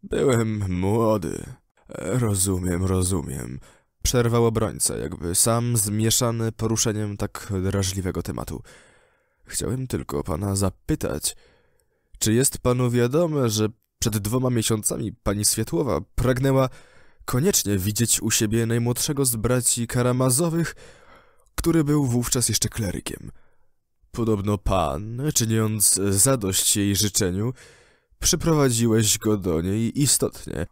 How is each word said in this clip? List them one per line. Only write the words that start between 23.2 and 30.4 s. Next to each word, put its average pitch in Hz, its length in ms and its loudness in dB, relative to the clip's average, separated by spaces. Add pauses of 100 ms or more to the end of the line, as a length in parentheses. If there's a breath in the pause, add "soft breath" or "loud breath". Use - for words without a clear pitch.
Podobno 104 460 0
pan, 95 640 -2 (120)
czyniąc 110 680 0 (100)
zadość 101 680 2
jej 101 180 2
życzeniu, 101 580 0 (680 loud breath)
przyprowadziłeś 120 1000 4
go 107 200 2
do 87 240 0
niej 107 400 0
istotnie. - 720 -2